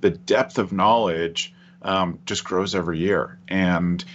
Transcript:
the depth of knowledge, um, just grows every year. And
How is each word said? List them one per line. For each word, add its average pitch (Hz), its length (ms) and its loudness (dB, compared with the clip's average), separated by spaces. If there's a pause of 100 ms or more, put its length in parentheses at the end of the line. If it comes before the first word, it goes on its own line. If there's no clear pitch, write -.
the 101 80 4
depth - 460 0
of 101 160 -2
knowledge, 95 800 0 (300)
um, 92 440 -2
just 104 180 -6
grows 95 320 -2
every 82 220 -2
year. 90 500 -2
And 87 560 0 (100)